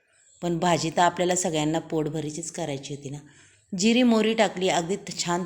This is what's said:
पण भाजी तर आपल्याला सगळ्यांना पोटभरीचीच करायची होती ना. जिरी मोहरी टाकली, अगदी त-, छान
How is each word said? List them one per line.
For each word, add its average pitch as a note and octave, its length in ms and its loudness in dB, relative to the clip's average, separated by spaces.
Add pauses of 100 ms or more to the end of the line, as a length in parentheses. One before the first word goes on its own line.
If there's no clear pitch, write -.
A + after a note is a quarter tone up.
(420)
पण F3 160 -2
भाजी E3 320 0
तर E3+ 100 0
आपल्याला F3 360 2
सगळ्यांना D#3 420 0
पोटभरीचीच D#3 720 -4
करायची C#3+ 440 -8
होती C3+ 160 -12
ना. C#3+ 80 -12 (600)
जिरी A3+ 240 4
मोहरी A3 320 4
टाकली, F#3+ 340 2
अगदी E3+ 280 0
त-, - 280 -8
छान F3 220 -2